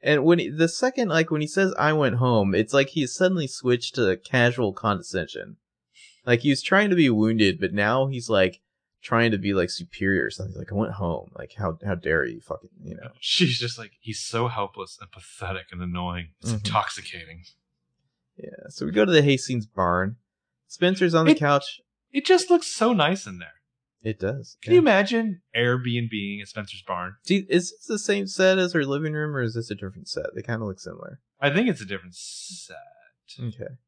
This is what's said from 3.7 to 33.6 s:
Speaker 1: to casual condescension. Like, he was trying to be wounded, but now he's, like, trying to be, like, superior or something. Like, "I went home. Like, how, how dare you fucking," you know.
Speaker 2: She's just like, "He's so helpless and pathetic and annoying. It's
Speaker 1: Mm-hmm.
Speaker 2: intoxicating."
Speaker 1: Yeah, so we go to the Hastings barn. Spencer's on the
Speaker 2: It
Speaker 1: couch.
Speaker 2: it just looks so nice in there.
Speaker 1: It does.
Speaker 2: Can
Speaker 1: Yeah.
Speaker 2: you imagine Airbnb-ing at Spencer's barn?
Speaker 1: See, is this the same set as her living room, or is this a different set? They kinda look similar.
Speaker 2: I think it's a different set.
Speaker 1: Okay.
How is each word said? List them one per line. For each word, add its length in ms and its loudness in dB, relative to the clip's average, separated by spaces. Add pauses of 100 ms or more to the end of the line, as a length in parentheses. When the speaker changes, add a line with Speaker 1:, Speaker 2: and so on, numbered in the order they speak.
Speaker 1:
to 220 2
casual 560 2
condescension. 840 -4 (720)
Like, 140 2
he 100 0
was 120 0
trying 280 2
to 60 2
be 140 6
wounded, 500 4
but 120 -2
now 360 2
he's, 200 -8
like, 320 2 (420)
trying 280 2
to 80 0
be, 160 0
like, 160 0
superior 560 -2
or 40 -4
something. 280 -10
Like, 120 -12
"I 40 -8
went 180 -2
home. 420 -6
Like, 220 -18
how, 280 -6
how 100 -2
dare 320 0
you 160 -10
fucking," 280 -14 (120)
you 140 -14
know. 140 -18 (100)
Speaker 2:
She's 380 0
just 200 -8
like, 220 -18
"He's 200 -12
so 280 -2
helpless 520 -8
and 100 -20
pathetic 600 -12
and 100 -10
annoying. 580 -8
It's 100 -8
Speaker 1:
Mm-hmm. 80 -2
Speaker 2:
intoxicating." 880 -6 (920)
Speaker 1:
Yeah, 320 -18
so 180 -10
we 60 -6
go 120 4
to 80 2
the 100 6
Hastings 440 0
barn. 500 0 (500)
Spencer's 480 0
on 120 4
the 60 8
Speaker 2:
It 60 4
Speaker 1:
couch. 420 0 (320)
Speaker 2:
it 120 -2
just 240 4
looks 200 4
so 240 2
nice 340 2
in 120 -14
there. 160 -18 (480)
Speaker 1:
It 160 -4
does. 440 -6
Speaker 2:
Can 100 0
Speaker 1:
Yeah. 40 8
Speaker 2:
you 40 10
imagine 600 2 (120)
Airbnb-ing 840 -2
at 80 -16
Spencer's 380 -12
barn? 380 -6
Speaker 1:
See, 260 0
is 200 0
this 160 -20
the 120 -4
same 280 -2
set 320 4
as 140 0
her 140 0
living 260 -4
room, 240 -6
or 60 -2
is 120 -4
this 160 -8
a 40 -6
different 340 -12
set? 260 -8
They 80 -10
kinda 220 -6
look 160 -8
similar. 400 -16 (180)
Speaker 2:
I 120 0
think 180 0
it's 140 -4
a 40 -14
different 280 -12
set. 600 -18 (640)
Speaker 1:
Okay. 380 -10 (120)